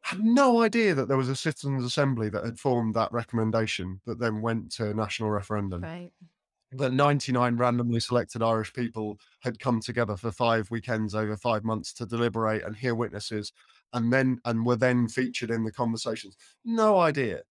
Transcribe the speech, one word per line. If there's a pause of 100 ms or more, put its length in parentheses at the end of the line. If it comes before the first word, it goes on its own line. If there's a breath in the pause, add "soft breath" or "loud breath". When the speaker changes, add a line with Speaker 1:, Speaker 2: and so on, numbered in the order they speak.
(180)
Speaker 1:
no
idea
that
there
was
a
citizens'
assembly
that
had
formed
that
recommendation
that
then
went
to
a
national
referendum.
Speaker 2:
Right. (600)
Speaker 1:
That
ninety-nine
randomly
selected
Irish
people (200 soft breath)
had
come
together
for
five
weekends
over
five
months
to
deliberate
and
hear
witnesses, (380 soft breath)
and
then,
and
were
then
featured
in
the
conversations. (260 soft breath)
No
idea.